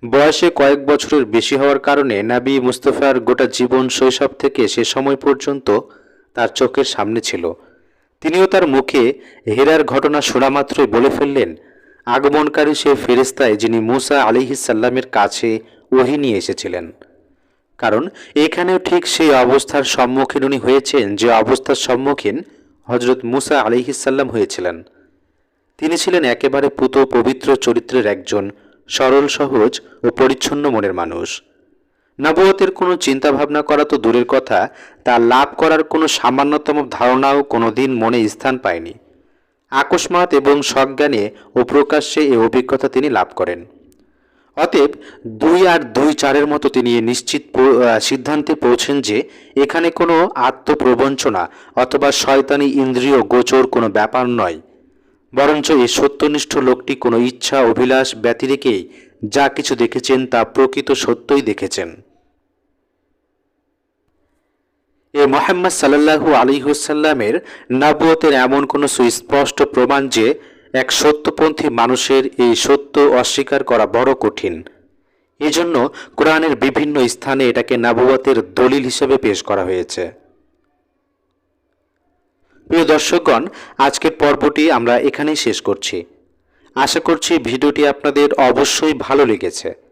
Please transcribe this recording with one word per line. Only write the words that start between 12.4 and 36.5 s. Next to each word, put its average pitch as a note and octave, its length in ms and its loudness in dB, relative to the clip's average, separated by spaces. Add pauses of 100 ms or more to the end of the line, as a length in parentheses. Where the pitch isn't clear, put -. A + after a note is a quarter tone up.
সে C#3+ 200 2
ফেরেস্তায় C3+ 600 2
যিনি A2+ 240 0
মূসা C3 440 0
আলাইহিস B2+ 420 0
সালামের B2+ 420 -2
কাছে A2 520 -2 (320)
ওহী C3 260 2
নিয়ে B2+ 200 -2
এসেছিলেন।" F2 540 -8 (840)
কারণ A#2 300 -2 (280)
এখানেও F3+ 440 0
ঠিক F3 280 -2
সেই D#3+ 240 2
অবস্থার C3 520 2
সম্মুখীন C3 600 0
উনি C3+ 140 0
হয়েছেন B2+ 580 0
যে A2+ 160 2
অবস্থার B2 440 2
সম্মুখীন C3 680 -2 (400)
হযরত B2 420 -2
মূসা C3 360 0
আলাইহিস B2 420 -2
সালাম C3+ 260 0
হয়েছিলেন। F2+ 540 -4 (960)
তিনি D#3+ 200 -2
ছিলেন F3 260 0
একেবারে C3+ 460 0
পুত C3 280 -2
পবিত্র C3 580 2
চরিত্রের B2+ 500 -2
একজন G2+ 460 -4 (360)
সরল C#3 400 2
সহজ C3 540 0 (220)
ও A#2+ 80 2
পরিচ্ছন্ন C3+ 580 -2
মনের G#2 240 -2
মানুষ। E2+ 480 -8 (800)
নবুয়তের F#3+ 520 2
কোনো F3+ 260 -2
চিন্তাভাবনা D3 640 -2
করা D3 220 0
তো D3 140 -2
দূরের A#2 280 2
কথা, A#2+ 440 0 (340)
তা A#2+ 160 2
লাভ B2+ 280 4 (100)
করার D#3+ 260 2
কোনো D#3+ 240 -2
সামান্যতম C#3+ 840 -2